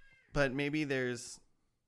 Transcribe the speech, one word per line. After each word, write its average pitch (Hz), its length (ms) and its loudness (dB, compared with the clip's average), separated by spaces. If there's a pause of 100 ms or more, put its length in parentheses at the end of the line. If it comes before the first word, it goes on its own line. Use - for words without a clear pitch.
(320)
but 139 200 4
maybe 143 320 0
there's, 127 540 -2 (500)